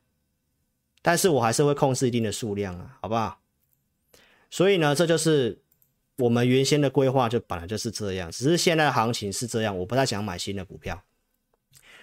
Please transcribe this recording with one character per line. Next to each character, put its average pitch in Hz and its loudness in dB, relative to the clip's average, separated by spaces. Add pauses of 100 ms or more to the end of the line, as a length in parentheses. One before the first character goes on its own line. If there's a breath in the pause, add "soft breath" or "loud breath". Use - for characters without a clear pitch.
(1000)
但 170 2
是 196 4
我 139 4
还 120 2
是 143 2
会 143 4
控 139 0
制 127 0
一 113 0
定 117 0
的 101 -2
数 104 -6
量 98 -4
啊， 131 -18
好 95 -8
不 110 -4
好？ 110 -4 (1080 soft breath)
所 185 2
以 190 4
呢， 147 2
这 170 2
就 165 4
是 151 2 (560)
我 123 2
们 120 2
原 131 4
先 147 2
的 135 2
规 135 2
划， 123 2
就 117 -2
本 90 -8
来 87 -12
就 104 -6
是 110 -6
这 101 -6
样， 87 -8
只 127 -4
是 170 2
现 170 2
在 156 2
的 139 2
行 117 0
情 101 -6
是 120 -8
这 110 -4
样， 101 -2
我 90 -4
不 120 -6
太 135 2
想 107 -2
买 95 -8
新 95 -8
的 92 -10
股 - -18
票。 85 -12 (1000 loud breath)